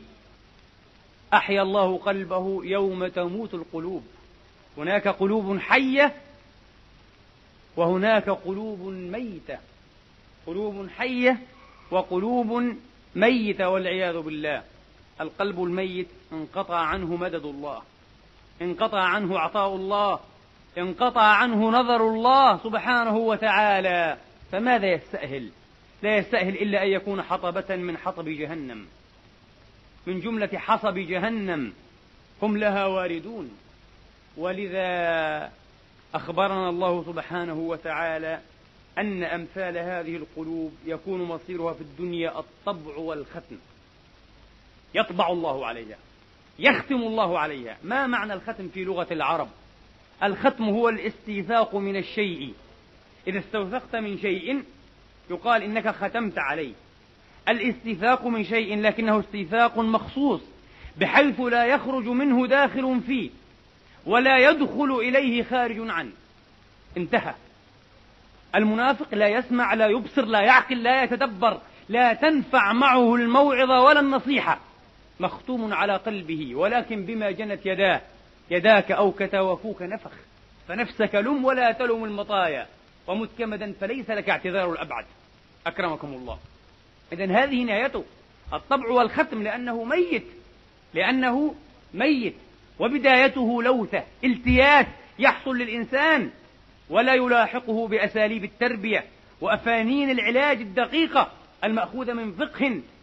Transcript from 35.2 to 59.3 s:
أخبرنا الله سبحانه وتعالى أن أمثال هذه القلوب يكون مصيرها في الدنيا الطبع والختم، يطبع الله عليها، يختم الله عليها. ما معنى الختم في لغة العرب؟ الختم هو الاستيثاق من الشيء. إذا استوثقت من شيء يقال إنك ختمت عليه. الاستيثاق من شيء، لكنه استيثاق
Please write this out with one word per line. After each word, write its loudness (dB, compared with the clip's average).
أخبرنا -2
الله -2
سبحانه -8
وتعالى -6
أن -4
أمثال -6
هذه -6
القلوب -10
يكون -8
مصيرها -6
في -14
الدنيا -6
الطبع -10
والختم، -10
يطبع 0
الله -4
عليها، -10
يختم 2
الله 0
عليها. -6
ما -2
معنى -4
الختم -10
في -8
لغة -4
العرب؟ -2
الختم 0
هو 2
الاستيثاق -2
من -4
الشيء. -6
إذا -4
استوثقت -6
من -6
شيء -4
يقال 0
إنك -2
ختمت -4
عليه. -4
الاستيثاق 0
من -2
شيء، -2
لكنه 2
استيثاق 0